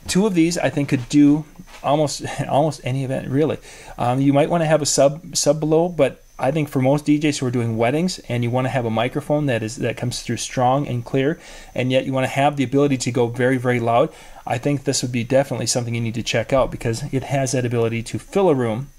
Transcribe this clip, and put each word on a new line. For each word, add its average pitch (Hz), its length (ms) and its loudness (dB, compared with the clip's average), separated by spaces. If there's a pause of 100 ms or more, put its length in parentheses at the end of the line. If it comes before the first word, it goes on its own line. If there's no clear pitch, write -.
Two 190 180 2
of 214 80 0
these 170 240 2
I - 120 0
think 143 200 -2
could 123 200 -2
do 147 340 6 (400)
almost, 143 400 0 (160)
<laughs> 127 80 -4
almost 143 360 0
any 135 200 -4
event, 131 260 -6
really. 135 280 0 (400)
Um, 127 240 0
you 139 100 4
might 139 180 4
wanna 170 160 0
have 156 160 2
a 143 40 -4
sub, 147 500 0
sub 151 240 2
below, 156 300 2
but 151 340 0 (160)
I 127 120 0
think 151 180 -2
for 135 120 0
most 143 240 2
D 147 140 4
Js 147 200 0
who 127 80 -2
are 123 40 -2
doing 117 240 0
weddings 147 440 0 (100)
and 120 140 -2
you 120 60 0
wanna 127 200 0
have 120 160 -2
a 113 40 0
microphone 135 580 -2
that 117 140 0
is, 110 160 -6
that 117 200 -4
comes - 240 -6
through 117 160 -4
strong 131 500 0
and 120 160 -4
clear, 135 340 0 (380)
and 127 160 -2
yet 131 140 2
you 135 80 -4
wanna 131 140 0
have 143 280 0
the 139 80 0
ability 139 340 2
to 123 140 -4
go 123 160 2
very, 123 300 0
very 123 240 0
loud, 117 320 2 (320)
I 117 120 -2
think 143 280 -2
this 139 160 -2
would 127 100 -4
be 120 140 -2
definitely 127 420 0
something 117 260 -2
you 117 60 -2
need 113 140 -4
to 117 100 -4
check - 300 -2
out 123 180 2
because 113 320 -4 (100)
it 131 100 -2
has 135 280 -2
that 127 140 0
ability 117 380 0
to - 160 -8
fill 196 300 0
a 147 60 4
room. 120 320 -2 (120)